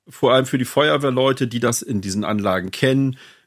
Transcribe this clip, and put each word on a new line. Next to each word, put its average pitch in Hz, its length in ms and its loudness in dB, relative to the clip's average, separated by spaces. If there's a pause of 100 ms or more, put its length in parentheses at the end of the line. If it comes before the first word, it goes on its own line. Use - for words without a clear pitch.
vor 127 260 2
allem 131 140 4
für 135 120 -2
die 123 60 0
Feuerwehrleute, 135 840 0
die 117 100 -6
das 117 240 -2
in 107 180 -4
diesen 98 220 -4
Anlagen 98 480 -2
kennen, 135 480 0 (280)